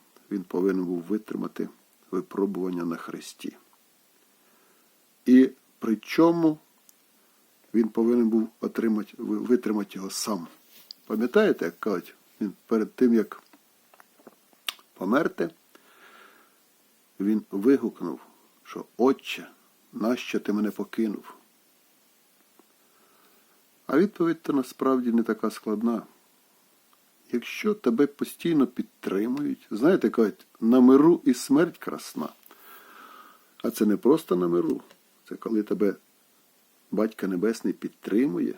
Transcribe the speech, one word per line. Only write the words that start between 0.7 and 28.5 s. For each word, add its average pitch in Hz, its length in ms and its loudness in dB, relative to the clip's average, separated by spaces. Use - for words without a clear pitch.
був 87 160 -4
витримати 92 680 -8
випробування 92 720 -4
на 85 100 -6
хресті. - 640 -14
І 127 240 8
при 113 160 -2
чому 165 640 2
він 113 140 2
повинен 117 420 2
був 113 200 0
отримати, 107 580 -4
ви-, 107 200 -6
витримати 107 560 0
його 95 160 -10
сам? 87 380 -6
Пам'ятаєте, 123 600 2
як - 140 -8
кажуть, 95 360 -6
він 98 120 -6
перед 110 280 -2
тим, 123 200 4
як 104 300 -2
померти, 110 560 -2
він 104 220 0
вигукнув, 101 680 0
що - 220 -14
«Отче, - 500 0
нащо 110 460 -4
ти 104 140 -4
мене 107 180 0
покинув?» - 640 -6
А 135 100 0
відповідь 165 440 0
то 151 120 -4
насправді 127 580 0
не 113 120 4
така 107 280 -2
складна. 110 500 -2
Якщо 113 420 -4
тебе 123 340 0
постійно 143 600 0